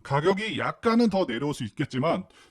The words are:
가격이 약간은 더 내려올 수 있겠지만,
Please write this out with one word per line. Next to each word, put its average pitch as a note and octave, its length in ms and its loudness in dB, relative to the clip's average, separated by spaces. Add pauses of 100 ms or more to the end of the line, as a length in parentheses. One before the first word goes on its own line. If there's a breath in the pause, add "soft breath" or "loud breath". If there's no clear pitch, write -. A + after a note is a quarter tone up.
가격이 F#3+ 560 0
약간은 A3+ 540 2
더 F#3 160 2
내려올 C#3+ 260 -2
수 - 100 -8
있겠지만, C3 600 -2 (280 soft breath)